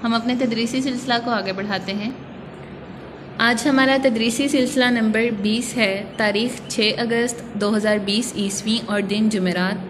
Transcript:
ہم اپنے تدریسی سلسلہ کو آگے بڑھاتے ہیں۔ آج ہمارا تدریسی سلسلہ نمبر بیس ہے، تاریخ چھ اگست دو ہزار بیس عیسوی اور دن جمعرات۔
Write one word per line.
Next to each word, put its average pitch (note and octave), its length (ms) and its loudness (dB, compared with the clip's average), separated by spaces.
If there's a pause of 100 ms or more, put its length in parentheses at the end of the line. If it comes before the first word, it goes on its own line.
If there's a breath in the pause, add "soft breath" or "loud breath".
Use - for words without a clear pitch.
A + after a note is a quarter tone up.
ہم A#3 100 0
اپنے A#3 260 0
تدریسی A#3 420 0
سلسلہ B3+ 320 -2 (120)
کو A#3+ 60 -2
آگے F#3+ 220 -2
بڑھاتے F#3+ 400 -4
ہیں۔ G#3 160 -4 (1300)
آج A#3 300 2
ہمارا C4+ 360 6
تدریسی A#3 440 2
سلسلہ C4 380 2
نمبر A3 360 4 (200)
بیس A3 360 0
ہے، G3 260 0 (140)
تاریخ G#3+ 520 0
چھ G#3+ 280 2
اگست A#3 560 -2
دو G#3 240 2
ہزار G#3+ 200 2
بیس G3+ 400 0
عیسوی G#3 480 -2
اور G#3 160 0
دن G#3 280 2
جمعرات۔ F#3 460 0 (140)